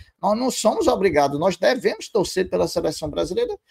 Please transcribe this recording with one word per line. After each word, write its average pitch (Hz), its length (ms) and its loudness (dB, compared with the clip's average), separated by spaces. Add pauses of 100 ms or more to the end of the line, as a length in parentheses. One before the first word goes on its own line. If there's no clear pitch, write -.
(200)
nós 208 160 0
não 247 140 -2
somos 302 380 0
obrigados, 151 500 2
nós 180 180 2
devemos 254 520 0
torcer 185 420 -2
pela 180 160 0
seleção 165 420 -4
brasileira, 185 480 -2 (140)